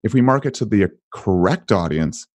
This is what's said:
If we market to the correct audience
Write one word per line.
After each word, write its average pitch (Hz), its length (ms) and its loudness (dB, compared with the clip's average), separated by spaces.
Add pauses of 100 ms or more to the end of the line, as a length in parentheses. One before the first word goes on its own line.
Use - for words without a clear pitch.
If 107 100 -4
we 131 80 4
market 131 320 2
to 120 120 -6
the 104 240 2 (240)
correct 92 600 0
audience 80 520 -2 (100)